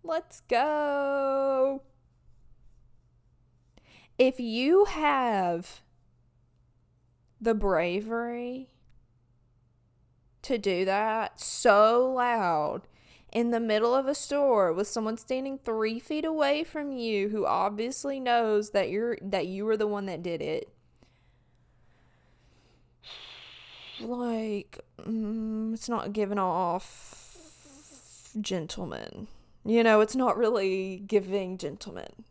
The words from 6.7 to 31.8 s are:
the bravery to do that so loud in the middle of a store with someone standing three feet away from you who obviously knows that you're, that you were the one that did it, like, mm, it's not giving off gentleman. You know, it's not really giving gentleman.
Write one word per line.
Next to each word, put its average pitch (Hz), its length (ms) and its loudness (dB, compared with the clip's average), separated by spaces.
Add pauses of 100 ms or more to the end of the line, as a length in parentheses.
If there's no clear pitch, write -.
the 226 140 0
bravery 226 1160 -2 (1700)
to 247 160 -2
do 190 280 0
that 214 540 -2
so 233 760 6
loud 190 760 0 (480)
in 233 160 2
the 233 80 2
middle 226 340 2
of 262 140 2
a 294 80 0
store 254 560 4
with 190 160 0
someone 226 300 -4
standing 269 400 -6
three 220 420 -2
feet 302 240 -4
away 311 400 2
from 294 300 -8
you 220 340 -2
who 208 180 -2
obviously 233 720 -2
knows 226 520 2
that 190 200 0
you're, 220 320 -2
that 190 240 -2
you 190 200 -6
were 220 100 2
the 214 100 0
one 202 200 -4
that 175 180 -8
did 170 180 -4
it, 151 280 -4 (3250)
like, 226 800 -4 (220)
mm, 220 720 -4
it's 226 160 -8
not 220 240 -2
giving 202 260 0
off 190 2000 -6
gentleman. 185 880 -8 (380)
You 226 180 4
know, 220 160 8
it's 214 160 4
not 254 220 2
really 196 680 0
giving 190 520 0
gentleman. - 720 -12